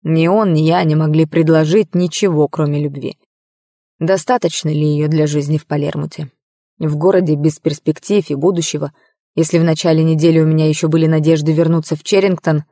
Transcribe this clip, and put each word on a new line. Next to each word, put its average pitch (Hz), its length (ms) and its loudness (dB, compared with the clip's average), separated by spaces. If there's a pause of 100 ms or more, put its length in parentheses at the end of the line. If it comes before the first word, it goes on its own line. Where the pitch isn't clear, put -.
Ни 165 240 2
он, 202 240 2
ни 156 80 2
я 165 240 2
не 156 100 0
могли 156 300 2
предложить 160 680 2
ничего, 175 520 0
кроме 147 320 -4
любви. 139 380 -8 (800)
Достаточно 175 720 0
ли 151 180 0
её 151 220 0
для 151 180 2
жизни 147 300 -2
в 151 100 -6
Палермуте? 147 640 -6 (480)
В 151 180 -4
городе 175 400 2
без 151 220 -2
перспектив 160 720 -2
и 147 60 -4
будущего. 156 580 -2 (420)
Если 165 240 0
в 165 60 2
начале 160 400 0
недели 160 360 2
у 156 60 4
меня 156 220 2
ещё 156 200 -2
были 160 180 2
надежды 156 460 2
вернуться 160 440 0
в - 60 -16
Черрингтон 180 680 0